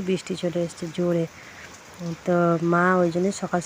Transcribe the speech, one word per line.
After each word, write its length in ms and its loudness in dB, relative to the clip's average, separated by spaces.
বৃষ্টি 340 -2
চলে 240 -2
এসছে 180 -12
জোরে। 280 2
তো 100 4
মা 120 4
ওই 120 4
জন্য 140 0
সকাল 240 -2